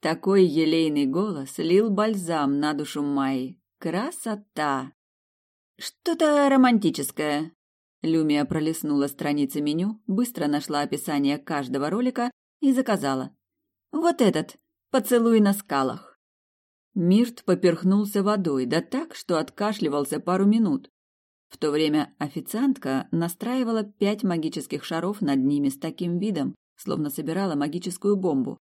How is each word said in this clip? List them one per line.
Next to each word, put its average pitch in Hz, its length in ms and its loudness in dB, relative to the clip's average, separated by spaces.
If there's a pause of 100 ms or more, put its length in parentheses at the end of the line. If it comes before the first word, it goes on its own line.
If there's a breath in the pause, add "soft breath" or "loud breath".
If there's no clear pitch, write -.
Такой 185 440 4
елейный 156 600 2
голос 151 520 -4
лил 180 320 4
бальзам 170 680 0
на 151 140 0
душу 147 300 -6
Майи. 135 560 -4 (200)
Красота! 165 1120 -6 (840)
«Что-то 294 720 2
романтическое». 165 1040 2 (480)
Люмия 156 420 2
пролистнула 151 640 0
страницы 147 540 -2
меню, 170 460 -2
быстро 190 400 -2
нашла 147 340 -2
описание 143 560 -2
каждого 139 520 -4
ролика 247 400 -2 (300)
и 269 140 4
заказала. 143 600 -2 (600)
«Вот 339 260 2
этот, 180 380 2 (340)
поцелуй 233 480 4
на 202 140 6
скалах». - 640 -4 (760)
Мирт 202 520 2
поперхнулся 185 760 2
водой, 175 440 0
да 147 160 0
так, 302 340 -8
что - 220 -4
откашливался 156 840 -4
пару 185 260 0
минут. 208 440 2 (580)
В - 100 -20
то 151 140 -2
время 151 480 0
официантка 151 920 -2
настраивала 226 720 -2
пять 208 400 -2
магических 156 600 -4
шаров 175 380 -4
над 139 180 0
ними 143 300 2
с 135 100 -8
таким 175 400 -4
видом, 175 360 -2 (200)
словно 151 340 -4
собирала 165 460 -4
магическую 180 640 -2
бомбу. 156 440 -2